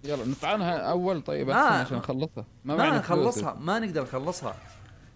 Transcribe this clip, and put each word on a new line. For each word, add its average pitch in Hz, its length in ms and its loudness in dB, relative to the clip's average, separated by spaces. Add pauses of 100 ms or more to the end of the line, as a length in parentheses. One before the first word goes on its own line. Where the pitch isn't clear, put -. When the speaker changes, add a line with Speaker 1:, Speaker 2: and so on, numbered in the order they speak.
Speaker 1:
يلا، 143 220 -2
نطعنها 170 520 0
اول، 170 440 0
طيب، 143 260 -2
Speaker 2:
ما، 247 200 4
Speaker 1:
احسن 190 180 4
عشان 127 120 -4
نخلصها. 131 480 -4 (200)
ما 143 100 0
Speaker 2:
ما 214 80 4
Speaker 1:
معنا 277 180 4
فلوس. 175 360 2
Speaker 2:
نخلصها، 165 160 -2
ما 190 260 -2
نقدر 180 220 -2
نخلصها. 131 540 -4 (600)